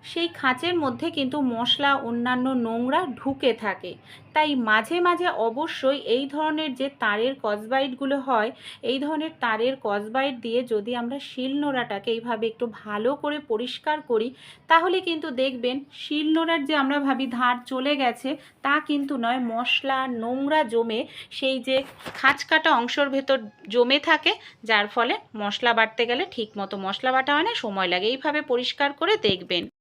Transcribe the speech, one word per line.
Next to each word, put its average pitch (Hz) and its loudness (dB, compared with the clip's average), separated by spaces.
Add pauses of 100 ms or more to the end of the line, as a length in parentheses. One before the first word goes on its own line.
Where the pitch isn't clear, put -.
(100)
সেই 339 -2 (100)
খাঁচের 269 0
মধ্যে 254 -2 (120)
কিন্তু 269 -2 (140)
মশলা, 277 2 (180)
অন্যান্য 247 0 (200)
নোংরা 247 2 (180)
ঢুকে 269 0 (120)
থাকে। 185 -4 (420)
তাই 302 4 (180)
মাঝে 220 4 (120)
মাঝে 349 2 (200)
অবশ্যই 269 0 (160)
এই 269 0 (100)
ধরনের 311 -2 (100)
যে 269 0 (160)
তারের 220 2 (120)
কসবাইটগুলো 254 -2 (120)
হয়, 226 2 (400)
এই 269 0
ধরনের 311 -2 (120)
তারের 233 2 (120)
কসবাইট 220 -2 (100)
দিয়ে 233 0 (120)
যদি 214 -2
আমরা 240 -6 (120)
শিলনোড়াটাকে 254 -2
এইভাবে 226 -4
একটু 240 -4 (160)
ভালো 214 -2 (120)
করে 294 -2 (120)
পরিষ্কার 247 -2 (120)
করি, 226 2 (420)
তাহলে 339 6 (100)
কিন্তু 330 -4 (140)
দেখবেন 254 -2 (260)
শিলনোড়ার 311 2
যে 311 0
আমরা 277 2
ভাবি 262 0 (100)
ধার 247 4 (140)
চলে 262 0 (100)
গেছে, 247 0 (340)
তা 277 2 (140)
কিন্তু 285 -2 (100)
নয়। 247 0 (120)
মশলা, 262 0 (240)
নোংরা 277 2 (120)
জমে 226 0 (380)
সেই 262 0 (100)
যে 262 2 (420)
খাঁচ 277 4 (100)
কাটা 320 4
অংশের 262 0
ভেতর 269 2 (360)
জমে 247 4 (100)
থাকে, 320 4 (360)
যার 208 4
ফলে 247 2 (260)
মশলা 208 0
বাটতে 220 2
গেলে 262 0 (100)
ঠিক 214 -6 (100)
মতো 196 -6 (100)
মশলা 196 -2
বাটা 262 2
হয় 320 2
না, 466 -2 (120)
সময় 190 0
লাগে। 180 0
এইভাবে 294 -2 (120)
পরিষ্কার 247 0 (100)
করে 403 2 (120)
দেখবেন 180 0 (160)